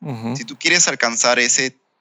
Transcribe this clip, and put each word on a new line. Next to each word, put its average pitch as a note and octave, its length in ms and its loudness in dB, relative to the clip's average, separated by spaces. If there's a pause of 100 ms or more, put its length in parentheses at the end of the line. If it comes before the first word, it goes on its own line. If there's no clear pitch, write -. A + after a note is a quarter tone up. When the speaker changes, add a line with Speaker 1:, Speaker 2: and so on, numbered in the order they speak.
Speaker 1:
Ujú. A#2+ 360 -6
Speaker 2:
Si C3+ 80 -10
tú D3 140 -16
quieres E3+ 300 2
alcanzar A#2+ 500 0
ese B2+ 380 0 (240)